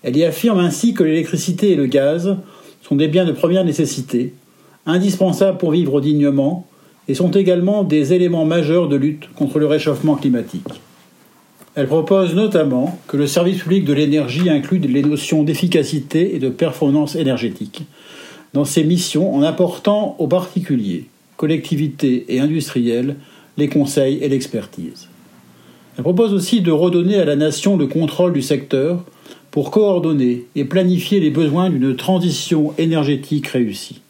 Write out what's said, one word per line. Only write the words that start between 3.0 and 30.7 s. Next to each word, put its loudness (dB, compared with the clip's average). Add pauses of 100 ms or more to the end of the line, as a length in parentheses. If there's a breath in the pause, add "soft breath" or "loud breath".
biens 2
de 0
première 0
nécessité, -2 (520 soft breath)
indispensables 2
pour 0
vivre 2
dignement, 0 (400 soft breath)
et -2
sont 0
également 2
des 2
éléments 2
majeurs 2
de 0
lutte -4
contre -2
le 2
réchauffement 0
climatique. -4 (1080)
Elle 0
propose 2
notamment 0
que -6
le 2
service 0
public 0
de 0
l'énergie 0
inclue 0
les 0
notions 0
d'efficacité 0
et -4
de -2
performance 0
énergétique -4 (680 loud breath)
dans 0
ses 0
missions 0
en 2
apportant 0
aux -2
particuliers, -2 (320)
collectivités -2
et -2
industriels -2 (400 loud breath)
les 0
conseils 0
et -2
l'expertise. -6 (880 loud breath)
Elle -8
propose 2
aussi 0
de 2
redonner 2
à 2
la 2
nation 0
le 2
contrôle 0
du 0
secteur -2 (480 loud breath)
pour -2
coordonner 2 (100)
et -2
planifier 2